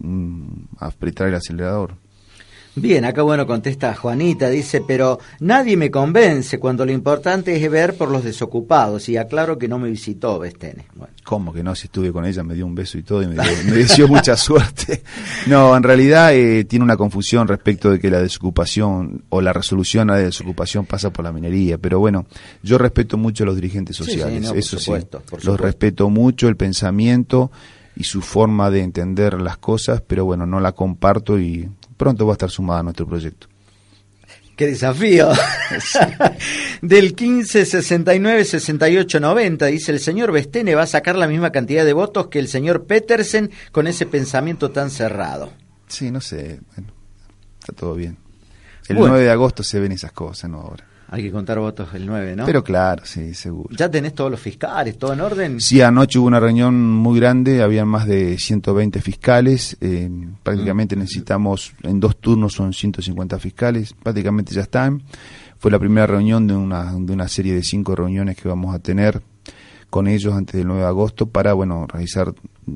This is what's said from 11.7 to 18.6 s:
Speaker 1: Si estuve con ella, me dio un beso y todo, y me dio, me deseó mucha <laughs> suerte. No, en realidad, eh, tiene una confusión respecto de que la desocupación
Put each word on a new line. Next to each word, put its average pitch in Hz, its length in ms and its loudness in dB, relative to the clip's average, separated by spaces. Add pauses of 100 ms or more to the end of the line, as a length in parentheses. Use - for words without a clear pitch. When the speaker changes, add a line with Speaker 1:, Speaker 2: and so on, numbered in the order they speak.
Speaker 1:
Si - 100 -12
estuve 92 260 -4
con 85 140 -6
ella, 92 160 -4
me 82 140 -8
dio 90 100 -6
un 87 80 -8
beso 90 240 -8
y 82 60 -10
todo, 101 180 -2
y 95 60 -2
me 82 80 -4
dio, - 80 -2 (220)
me 104 80 2
deseó 127 340 8
mucha 135 300 6
<laughs> - 0 -
suerte. - 640 0 (420)
No, 131 320 8
en 127 60 4
realidad, 139 500 8
eh, 113 320 4
tiene 120 180 2
una 117 140 4
confusión 104 500 0
respecto 101 440 2
de 95 80 4
que 98 100 0
la 90 140 4
desocupación 92 1080 -2